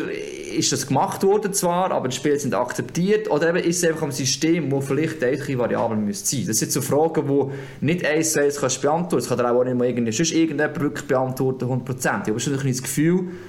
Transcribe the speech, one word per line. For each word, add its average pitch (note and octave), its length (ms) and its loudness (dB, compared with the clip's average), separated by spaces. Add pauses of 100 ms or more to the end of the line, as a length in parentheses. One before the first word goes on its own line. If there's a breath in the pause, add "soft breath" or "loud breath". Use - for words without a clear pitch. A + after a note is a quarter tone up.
(120)
ist C#2 600 -4
das C3+ 160 -2
gemacht E3 340 0
worden G3+ 320 2
zwar, F3+ 380 0
aber C3 160 -2
die B2+ 80 -4
Spiele C#3+ 240 0
sind B2+ 160 -2
akzeptiert, F3+ 760 0
oder D#3+ 200 2
eben E3+ 140 0
ist E3+ 200 0
es E3 60 4
einfach D#3 120 0
am C#3 100 -2
System, C#3 600 0
wo C#3 100 0
vielleicht C#3 420 -2
ein B2 60 2
bisschen C3+ 300 -2
variabel A2 380 0
müsste G#2 400 -2
sein? G2 100 -2
Das A2 100 0
sind - 140 0
so C3+ 100 0
Fragen, D3+ 460 2
die - 580 0
nicht F3 180 0
eins D#3 300 2
zu D3 80 2
eins C#3+ 180 2
kannst B2+ 220 -2
beantworten. D#3+ 400 2
Es - 80 -4
kann B2 80 0
dir A#2+ 140 2
auch B2 120 6
nicht B2+ 140 0
mal B2 100 2
irgendwie, A#2 240 0
sonst D#3+ 200 0
irgendjemand D3+ 500 0
wirklich - 260 -4
beantworten, C3 600 0
hundert B2 180 -2
Prozent. C3 380 -2
Ich - 60 -2
habe A2 100 0
schon C#3 140 -2
ein - 20 0
bisschen C3+ 160 0
das A#2+ 100 -2
Gefühl, E3 380 2 (300 loud breath)